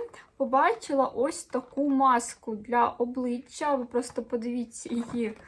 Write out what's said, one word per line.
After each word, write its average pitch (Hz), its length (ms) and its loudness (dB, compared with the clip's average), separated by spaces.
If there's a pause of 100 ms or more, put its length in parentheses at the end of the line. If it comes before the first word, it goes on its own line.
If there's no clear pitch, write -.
(380)
побачила 269 680 2
ось 285 360 -2
таку 277 460 -2
маску 254 680 2
для 233 340 2
обличчя. 247 840 -2
Ви 247 100 -2
просто 247 380 -4
подивіться 240 680 -6
її 233 440 -4 (100)